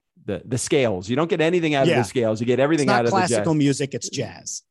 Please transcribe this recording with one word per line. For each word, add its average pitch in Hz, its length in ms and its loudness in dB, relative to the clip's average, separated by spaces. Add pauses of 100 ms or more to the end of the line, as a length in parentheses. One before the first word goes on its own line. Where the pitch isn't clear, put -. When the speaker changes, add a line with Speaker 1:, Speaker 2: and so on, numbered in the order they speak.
(260)
Speaker 1:
the, 98 180 -6
the 120 140 -4
scales. 110 500 0
You 120 80 -2
don't 165 140 0
get 180 100 0
anything 165 340 2
out 139 120 4
Speaker 2:
Yeah. 165 80 4
Speaker 1:
of 117 100 2
the 95 40 -10
scales. 110 320 -2
You 120 60 -2
get 123 140 2
everything 147 280 2
Speaker 2:
It's 131 40 4
not 123 80 4
Speaker 1:
out 120 60 0
of 117 60 2
the 190 80 2
jazz. 180 100 0
Speaker 2:
classical 139 240 0
music. 143 400 0
It's 131 160 -8
jazz. 104 600 -10